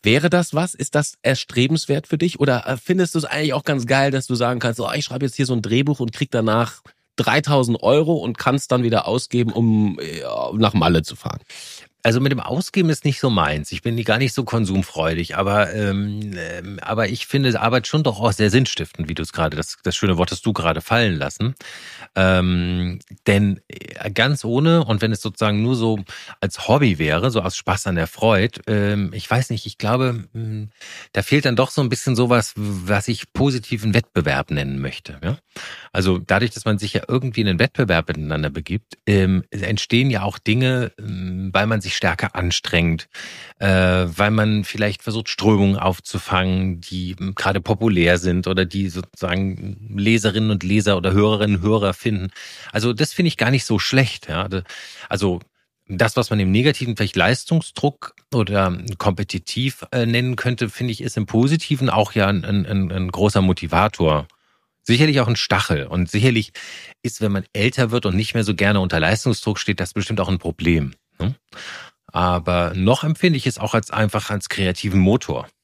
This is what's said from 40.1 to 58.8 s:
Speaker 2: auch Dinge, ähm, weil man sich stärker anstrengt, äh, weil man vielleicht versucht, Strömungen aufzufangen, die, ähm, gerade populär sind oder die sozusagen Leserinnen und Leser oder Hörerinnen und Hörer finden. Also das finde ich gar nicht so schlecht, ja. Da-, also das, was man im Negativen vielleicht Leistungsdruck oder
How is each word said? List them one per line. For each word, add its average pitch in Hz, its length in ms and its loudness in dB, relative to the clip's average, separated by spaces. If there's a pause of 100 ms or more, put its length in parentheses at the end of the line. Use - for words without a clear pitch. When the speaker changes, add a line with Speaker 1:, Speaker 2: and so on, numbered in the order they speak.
Speaker 2:
auch 101 160 -4
Dinge, 123 600 0
ähm, 92 540 -6
weil 101 160 2
man 110 140 2
sich 95 140 -10
stärker 90 400 -2
anstrengt, 85 720 0 (520)
äh, 98 80 0
weil 92 640 2
man 107 320 2
vielleicht 101 400 -4
versucht, - 260 -6
Strömungen 98 480 4
aufzufangen, 92 1040 -2
die, 90 380 -8
ähm, 95 160 -6
gerade 98 260 0
populär 90 560 2
sind 90 300 0
oder 92 180 0
die 95 240 -4
sozusagen 98 1080 -6
Leserinnen 110 540 2
und 95 120 0
Leser 101 340 2
oder 92 160 0
Hörerinnen 104 440 4
und 87 60 -4
Hörer 104 300 2
finden. 95 380 -4 (400)
Also 117 220 0
das 143 200 -2
finde 175 140 2
ich - 100 -2
gar 113 140 2
nicht 135 140 2
so 107 140 2
schlecht, - 500 0
ja. 87 180 -4
Da-, 95 160 -4 (460)
also 92 300 0 (480)
das, 101 280 0
was 123 140 0
man 110 100 0
im 92 120 2
Negativen 120 440 2
vielleicht 101 200 -4
Leistungsdruck - 960 0 (180)
oder 98 460 0 (220)